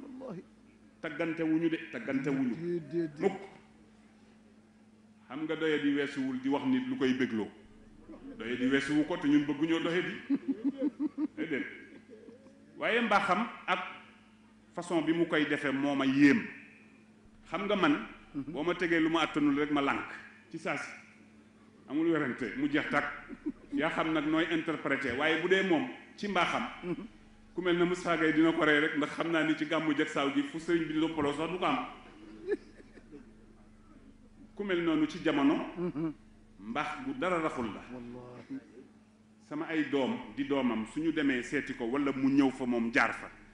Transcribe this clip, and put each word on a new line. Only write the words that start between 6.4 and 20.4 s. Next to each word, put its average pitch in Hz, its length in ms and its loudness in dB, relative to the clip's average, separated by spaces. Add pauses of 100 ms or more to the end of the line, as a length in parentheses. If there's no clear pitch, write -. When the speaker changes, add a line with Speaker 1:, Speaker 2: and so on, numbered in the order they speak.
Speaker 2:
di 135 80 0
wax 139 160 2
nit 127 220 2
lu 131 100 -2
koy 131 160 4
bégloo. 113 340 0 (920)
Doye 117 200 -6
di 127 100 0
weesuwu 143 380 2
ko 175 120 -4
te 170 100 -4
ñun 147 180 4
bëgguñoo 160 380 0
doye 170 180 0
di. 220 360 -2 (1000)
Déedéet. 160 280 -2 (1120)
Waaye 208 240 0
mbaaxam 208 460 2 (200)
ak 185 120 2 (960)
façon 170 260 -2
bi 160 120 2
mu 170 140 2
koy 156 180 2
defee 143 260 -2
moo 139 240 0
ma 135 100 0
yéem. 139 360 8 (1080)
Xam 190 160 -6
nga 202 100 2
man, 160 320 2 (260)
Speaker 1:
Mhm. 139 180 -8
Speaker 2:
boo 143 120 -4
ma 175 120 0
tegee 175 240 2
lu 160 100 4
ma 165 160 2
àttanul 147 340 2
rek 151 120 0
ma 139 100 2
lànk 123 280 -2 (400)